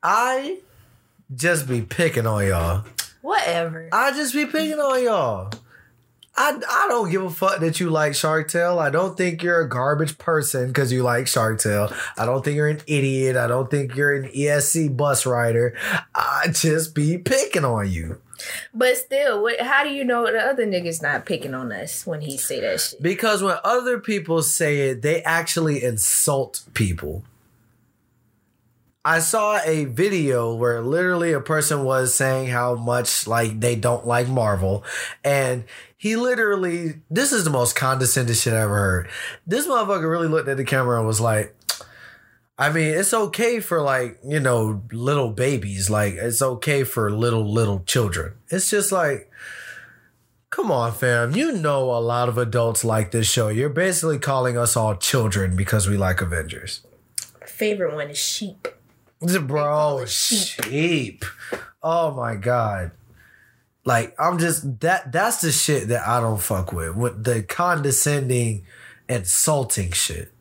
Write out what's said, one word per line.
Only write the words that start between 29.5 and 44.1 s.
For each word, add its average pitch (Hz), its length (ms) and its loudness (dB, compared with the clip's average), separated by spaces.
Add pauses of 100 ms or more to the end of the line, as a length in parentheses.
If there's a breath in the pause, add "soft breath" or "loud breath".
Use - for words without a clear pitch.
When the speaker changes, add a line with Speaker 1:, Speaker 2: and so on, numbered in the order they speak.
Speaker 1:
a 156 220 0
video 131 680 0
where 117 280 0
literally 170 500 0
a 147 80 2
person 151 460 0
was 131 280 2
saying 131 360 0
how 123 260 0
much, 120 500 -2
like, 110 360 0
they 120 140 2
don't 120 300 0
like 123 220 0
Marvel. 101 560 0 (400 loud breath)
And 131 400 0 (320 loud breath)
he 214 220 -2
literally, 190 800 0 (140)
this 262 220 2
is 214 140 2
the 160 60 2
most 123 240 2
condescending 131 600 2
shit 113 180 2
I 110 80 2
ever 101 140 2
heard. 92 340 2 (380 loud breath)
This 247 180 0
motherfucker 202 460 2
really 165 160 2
looked 156 220 2
at 135 80 0
the 135 80 -2
camera 123 320 2
and 113 100 2
was 110 140 0
like, 107 340 0 (1040 loud breath)
"I 143 140 2
mean, 160 160 2 (100)
it's 196 160 0
okay 226 460 0
for, 175 220 -2
like, 127 440 0